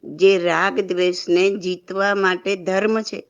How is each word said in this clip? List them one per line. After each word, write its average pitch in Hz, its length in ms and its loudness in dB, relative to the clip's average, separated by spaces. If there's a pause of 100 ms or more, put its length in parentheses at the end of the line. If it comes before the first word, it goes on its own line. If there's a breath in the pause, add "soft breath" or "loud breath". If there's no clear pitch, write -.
જે 180 360 4
રાગ 175 400 0
દ્વેષને 180 760 0
જીતવા 190 600 -2
માટે 190 400 0
ધર્મ 196 460 -2
છે - 280 -12